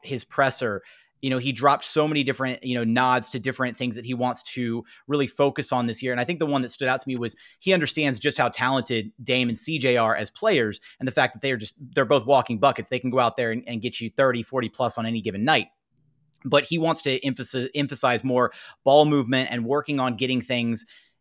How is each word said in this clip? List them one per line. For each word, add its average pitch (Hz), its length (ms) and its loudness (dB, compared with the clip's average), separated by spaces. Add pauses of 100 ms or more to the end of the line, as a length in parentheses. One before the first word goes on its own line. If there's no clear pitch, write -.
his 131 220 -8
presser, 123 580 -2 (400)
you 135 60 -2
know, 131 80 0
he 127 160 -2
dropped 139 320 4
so 151 240 2
many 147 160 0
different, 127 400 -4
you 123 100 -4
know, 120 80 0
nods 123 460 2
to 131 100 -8
different 127 380 -4
things 123 200 -4
that 117 100 -12
he 123 80 -6
wants 123 280 -2 (120)
to 117 280 -4 (240)
really 143 200 0
focus 143 440 0
on 123 140 0
this 117 180 -4
year. 127 100 -2
And 123 80 -2
I 123 40 0
think 170 140 -4
the 156 80 0
one 143 160 0
that 120 80 -6
stood 131 180 -4
out 131 100 0
to - 80 -16
me 131 100 -4
was 117 200 -6 (220)
he 185 160 0
understands 143 440 0
just 143 200 -2
how 123 100 4
talented 123 640 -2 (100)
Dame 123 280 0
and 113 80 -4
C 160 200 -4
J 123 200 2
are 113 180 2
as 107 140 -6
players, 131 500 0 (180)
and 131 80 -6
the 110 60 -2
fact 131 220 2
that - 80 -14
they 135 100 0
are 120 60 -2
just, 104 200 -10
they're 135 280 0
both 127 180 4
walking 123 340 4
buckets. 120 300 2
They 127 100 -2
can 127 120 -4
go 127 80 0
out 117 180 2
there 117 140 0
and, 117 160 -4
and 117 160 -6
get 120 180 -6
you 113 80 -6
thirty, 123 340 2
forty 117 280 -4
plus 120 260 -2
on 117 80 -4
any 117 160 -4
given 101 240 -4
night. 143 220 2 (760)
But 143 220 2
he 170 140 -2
wants 160 240 0
to 131 200 -2
emphasis, 131 520 -4
emphasize 131 500 0
more 123 260 2 (320)
ball 147 220 8
movement 131 460 2
and 117 160 -4
working 143 340 -2
on 127 160 0
getting 127 240 0
things, 117 460 -2 (340)